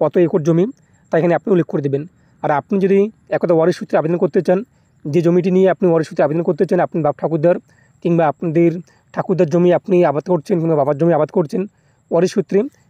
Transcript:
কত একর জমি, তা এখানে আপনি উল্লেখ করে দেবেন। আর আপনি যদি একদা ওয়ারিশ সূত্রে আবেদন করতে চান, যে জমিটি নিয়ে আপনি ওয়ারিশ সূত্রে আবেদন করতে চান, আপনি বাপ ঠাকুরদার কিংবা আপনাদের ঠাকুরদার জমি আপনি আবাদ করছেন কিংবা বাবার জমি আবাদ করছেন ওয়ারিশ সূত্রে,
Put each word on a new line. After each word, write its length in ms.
কত 120
একর 220
জমি, 180
তা 100
এখানে 200
আপনি 140
উল্লেখ 200
করে 120
দেবেন। 160
আর 60
আপনি 240
যদি 140
একদা 220
ওয়ারিশ 220
সূত্রে 200
আবেদন 240
করতে 240
চান, 120
যে 200
জমিটি 300
নিয়ে 180
আপনি 180
ওয়ারিশ 180
সূত্রে 180
আবেদন 200
করতে 220
চান, 160
আপনি 200
বাপ 160
ঠাকুরদার 360
কিংবা 260
আপনাদের 400
ঠাকুরদার 400
জমি 160
আপনি 160
আবাদ 220
করছেন 300
কিংবা 200
বাবার 180
জমি 180
আবাদ 200
করছেন 240
ওয়ারিশ 240
সূত্রে, 240